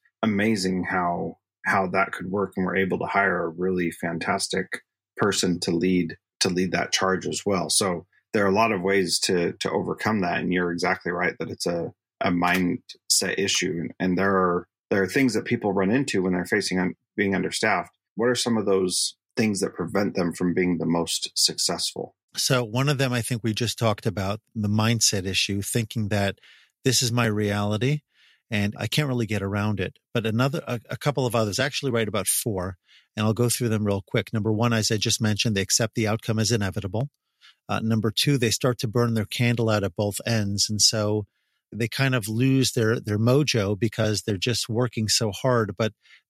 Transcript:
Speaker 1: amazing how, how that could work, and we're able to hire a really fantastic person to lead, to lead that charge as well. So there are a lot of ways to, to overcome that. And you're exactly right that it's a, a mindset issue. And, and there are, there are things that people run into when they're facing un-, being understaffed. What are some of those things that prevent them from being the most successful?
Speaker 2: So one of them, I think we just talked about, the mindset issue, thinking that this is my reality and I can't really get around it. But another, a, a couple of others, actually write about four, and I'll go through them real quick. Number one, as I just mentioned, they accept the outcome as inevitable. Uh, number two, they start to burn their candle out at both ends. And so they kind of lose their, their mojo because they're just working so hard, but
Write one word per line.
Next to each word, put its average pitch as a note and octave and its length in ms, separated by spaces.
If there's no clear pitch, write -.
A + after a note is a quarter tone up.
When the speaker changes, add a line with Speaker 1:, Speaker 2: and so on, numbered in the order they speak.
Speaker 1:
amazing G2 640
how, F2 520
how F#2+ 220
that F#2+ 260
could F#2 180
work, G2 240
and F#2+ 100
we're F2+ 120
able F#2 220
to - 60
hire F#2 380
a E2+ 60
really F2+ 420
fantastic F#2 760
person F#2+ 420
to F2+ 120
lead, F2 440
to - 80
lead F2+ 240
that - 220
charge F#2 340
as D#2 180
well. F2+ 240
So F2 380
there G2+ 140
are F#2+ 40
a F#2+ 60
lot A2 160
of F#2 100
ways F#2+ 380
to, F2 400
to - 100
overcome F#2+ 520
that. F2 180
And F2 140
you're F2+ 180
exactly F2 400
right F2+ 280
that - 100
it's - 160
a, E2+ 260
a G2+ 80
mindset F2+ 1080
issue. F2+ 440
And, - 180
and F#2 180
there G2 200
are, F2+ 300
there G2+ 140
are F2+ 60
things C3 240
that G2+ 100
people G#2+ 300
run F#2+ 180
into B2 320
when F#2 80
they're F2 140
facing F#2 340
un-, F2+ 160
being G2 180
understaffed. F#2+ 560
What A#2 140
are B2 60
some A#2 220
of G2+ 80
those F#2+ 520
things G#2+ 240
that - 160
prevent G2+ 400
them E2+ 180
from F2+ 200
being F2+ 240
the D#2+ 80
most E2 500
successful? - 800
Speaker 2:
So B2+ 260
one B2 240
of C#3+ 100
them, C3 140
I A#2+ 100
think A2+ 220
we A2 100
just A2 240
talked A2 280
about, G2 340
the G#2 140
mindset G#2+ 560
issue, G2 360
thinking A2 460
that G2+ 320
this B2+ 180
is A#2 80
my A#2+ 140
reality G#2+ 720
and G#2 300
I A2 80
can't D3+ 220
really A#2+ 160
get G2+ 160
around G2+ 400
it. F2+ 160
But A2+ 120
another, B2+ 400
a, A#2+ 140
a A#2 80
couple C#3 280
of A#2 100
others, G#2+ 240
actually C#3 320
write A2+ 160
about G#2 200
four, F#2 500
and G#2+ 100
I'll A2 80
go A#2 160
through A#2 200
them G#2+ 140
real G2+ 240
quick. - 240
Number A2 220
one, A#2 180
as A2 180
I A2+ 60
just G#2+ 240
mentioned, G#2+ 380
they G2 40
accept - 340
the A2 120
outcome A2 320
as A2 120
inevitable. G2+ 580
Uh, G2+ 160
number A2+ 260
two, C#3+ 280
they A#2 140
start - 280
to A#2+ 80
burn A#2 280
their G#2+ 100
candle A#2+ 440
out G#2 140
at F#2+ 140
both G#2 280
ends. G#2 440
And G#2 120
so G#2+ 440
they A2 160
kind C3+ 260
of G#2 140
lose C3 420
their, A2+ 300
their G#2 180
mojo A#2 580
because G#2+ 440
they're G#2 160
just A2 320
working A#2 400
so A2 220
hard, A#2 460
but A2 140